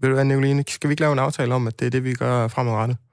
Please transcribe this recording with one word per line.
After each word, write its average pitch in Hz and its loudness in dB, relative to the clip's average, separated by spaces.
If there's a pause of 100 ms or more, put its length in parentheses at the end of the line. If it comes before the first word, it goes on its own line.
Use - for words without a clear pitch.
Ved 131 2
du 135 2
hvad, 135 2
Nicoline, 139 2
skal - -4
vi 147 2
ikke 151 -2
lave 151 2
en 139 0
aftale 131 0
om, 123 0
at 110 -6
det 123 0
er 123 0
det, 127 0
vi 127 -2
gør 123 0
fremadrettet? 117 -2 (160)